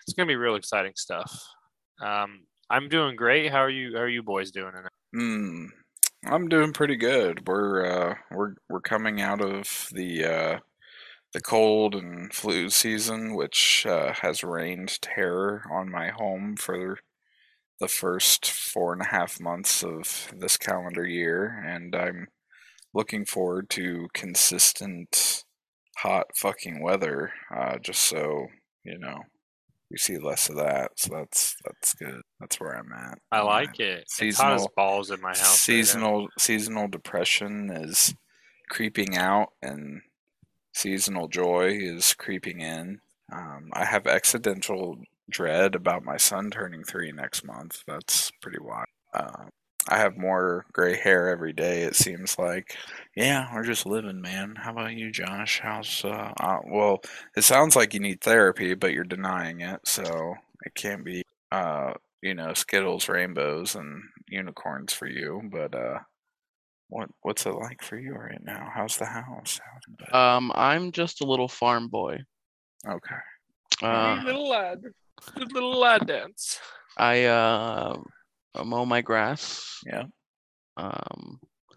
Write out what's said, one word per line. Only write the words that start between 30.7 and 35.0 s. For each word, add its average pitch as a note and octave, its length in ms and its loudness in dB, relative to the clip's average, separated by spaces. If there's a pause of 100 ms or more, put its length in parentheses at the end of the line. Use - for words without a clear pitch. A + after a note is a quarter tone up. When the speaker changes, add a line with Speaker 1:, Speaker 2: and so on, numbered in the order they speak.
Speaker 2:
So - 180 -2
that's, - 480 -2
that's - 300 -2
good. B1+ 280 -12 (180)
That's - 200 -6
where C#2+ 180 -8
I'm A#1 140 -14
at. A#1+ 280 -14 (120)
Speaker 1:
I A2 80 4
Speaker 2:
I'm G#2 60 4
Speaker 1:
like G#2+ 300 4
Speaker 2:
at - 60 -6
Speaker 1:
it. F#2+ 380 -4
It's G#2+ 180 2
hot C#3 160 6
as G2 80 4
Speaker 2:
seasonal, - 140 -2
Speaker 1:
balls G2 360 2